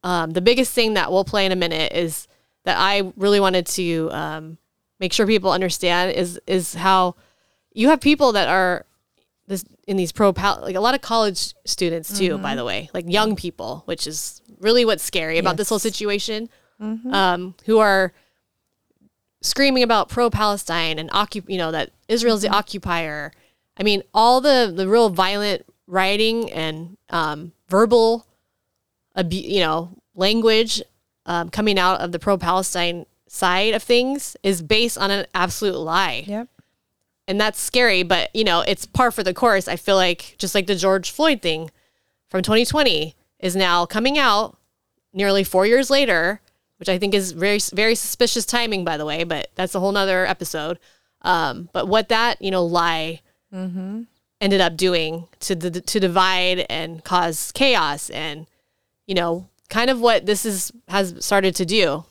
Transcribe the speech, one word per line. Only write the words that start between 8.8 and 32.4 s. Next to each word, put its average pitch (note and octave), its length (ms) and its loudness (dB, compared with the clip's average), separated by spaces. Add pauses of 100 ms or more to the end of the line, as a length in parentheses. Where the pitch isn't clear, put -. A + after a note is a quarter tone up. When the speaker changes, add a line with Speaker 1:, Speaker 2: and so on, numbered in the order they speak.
Speaker 1:
this, G3 160 -8 (240)
in G3 100 -2
these F3 140 -2
pro G3+ 220 2
Pal-, G3 280 0
like, F#3 140 -6
a F#3 60 -2
lot B3 140 2
of C#4 60 -4
college G#3+ 520 -2 (120)
students E3+ 520 -4
too, F3+ 220 0
by C#3 100 -6
Speaker 2:
Mm-hmm. C#3 80 -4
Speaker 1:
the B2 80 -6
way, G#2+ 280 -6
like, E3+ 140 -6
young G#3 280 2
people, E3+ 500 -10
which - 220 -6
is - 340 -10 (180)
really A#3 260 4
what's G#3+ 180 0
scary D#3+ 340 -2
about E3+ 200 0
this G3+ 120 -2
whole A3 80 2
Speaker 2:
Yes. - 60 -4
Speaker 1:
situation, G#3+ 680 -4 (320)
Speaker 2:
Mm-hmm. A3+ 320 -8
Speaker 1:
um, F#3 420 0 (100)
who A3 140 4
are F#3+ 320 4 (1300)
screaming C4 420 2
about A3+ 260 2
pro-Palestine G3+ 880 -2
and D#3+ 120 -10
occup-, G3+ 380 -4
you F#3+ 80 -4
know, E3 140 -2
that D#3 200 -4 (160)
Israel's A3+ 340 0
the G#3 60 -2
Speaker 2:
Mm-hmm. - 100 0
Speaker 1:
occupier. E3 720 -6 (460)
I F#3+ 60 -4
mean, G3+ 200 2 (100)
all A#3+ 280 6
the, B3+ 340 4
the F#3 120 -2
real A3+ 220 4
violent F#3+ 560 -2 (220)
rioting G#3 640 0
and, D#3+ 460 -8 (120)
um, D#3 420 -4 (160)
verbal A3+ 580 4 (880)
abu-, F3+ 220 -2
you G3 220 -2
know, E3 300 0 (260)
language, A3 680 2 (440)
um, E3+ 240 -4
coming G#3+ 280 0
out F#3 240 2
of F3 100 -4
the E3+ 80 -6
pro-Palestine F3 840 -2 (220)